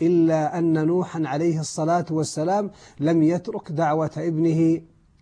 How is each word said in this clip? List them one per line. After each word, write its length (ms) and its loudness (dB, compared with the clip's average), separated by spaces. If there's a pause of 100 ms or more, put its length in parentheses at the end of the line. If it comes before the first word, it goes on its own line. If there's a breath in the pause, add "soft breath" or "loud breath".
إلا 560 2
أن 280 2
نوحا 400 -2
عليه 340 -2
الصلاة 500 -2
والسلام 600 -2 (300 loud breath)
لم 220 2
يترك 500 -2
دعوة 440 0
ابنه 640 0 (420)